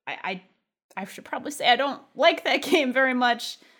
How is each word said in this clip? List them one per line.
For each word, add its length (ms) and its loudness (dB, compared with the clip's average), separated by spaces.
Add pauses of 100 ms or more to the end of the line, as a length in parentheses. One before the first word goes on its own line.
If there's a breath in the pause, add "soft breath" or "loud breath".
I, 160 -10
I, 180 -8 (560)
I 80 -10
should 200 -18
probably 260 -8
say 180 0
I 60 8
don't 260 -4 (140)
like 300 4
that 160 0
<laughs> 20 -10
game 280 2
very 220 2
much. 460 0 (200 soft breath)